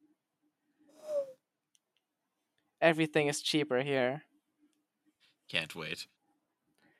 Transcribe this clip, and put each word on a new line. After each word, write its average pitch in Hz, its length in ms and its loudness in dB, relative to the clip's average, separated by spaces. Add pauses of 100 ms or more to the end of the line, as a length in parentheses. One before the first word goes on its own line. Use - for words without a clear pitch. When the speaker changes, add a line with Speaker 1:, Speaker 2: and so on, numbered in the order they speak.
(2750)
Speaker 1:
Everything 156 460 4
is 147 140 -2
cheaper 143 400 0
here. 135 420 0 (1300)
Speaker 2:
Can't 80 260 -4
wait. 78 320 -10 (920)